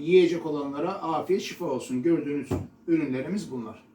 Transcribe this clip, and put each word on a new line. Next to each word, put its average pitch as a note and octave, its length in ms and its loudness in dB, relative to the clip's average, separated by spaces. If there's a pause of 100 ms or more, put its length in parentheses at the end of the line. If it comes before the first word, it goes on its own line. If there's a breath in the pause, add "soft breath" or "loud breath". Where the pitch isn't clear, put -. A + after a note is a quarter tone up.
Yiyecek E3 460 6
olanlara D3 460 -4
afiyet D#3+ 500 0
şifa - 220 -8
olsun. B2+ 380 -4
Gördüğünüz D3 460 0 (380)
ürünlerimiz D3+ 640 0
bunlar. A2+ 440 -10